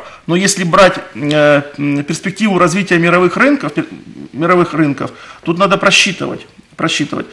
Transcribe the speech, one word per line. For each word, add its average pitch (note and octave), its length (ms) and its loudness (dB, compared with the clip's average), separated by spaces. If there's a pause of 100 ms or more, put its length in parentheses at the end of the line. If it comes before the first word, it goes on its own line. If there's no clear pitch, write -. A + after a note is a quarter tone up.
(280)
Но E3 80 0
если F#3 280 0
брать, F#3 320 4 (200)
э, D3 460 2 (160)
м, C#3+ 260 -2
перспективу F#3+ 560 -2
развития F3 400 2
мировых F3 380 2
рынков, C4 360 0
пер-, D3+ 140 -4 (460)
мировых E3+ 400 2
рынков, C#3+ 380 -2 (320)
тут E3 140 -2
надо F#3+ 200 2
просчитывать, F#3+ 680 0 (300)
просчитывать. - 580 -6